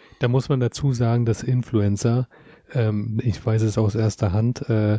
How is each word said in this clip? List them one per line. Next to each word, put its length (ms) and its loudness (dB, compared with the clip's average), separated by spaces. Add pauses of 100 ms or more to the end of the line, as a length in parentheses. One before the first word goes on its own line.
(180)
Da 80 -2
muss 220 0
man 100 0
dazu 340 0
sagen, 320 2
dass 200 -2
Influencer, 840 0 (460)
ähm, 500 -2
ich 240 -2
weiß 160 2
es 160 0
aus 160 2
erster 380 0
Hand, 360 -2
äh, 300 2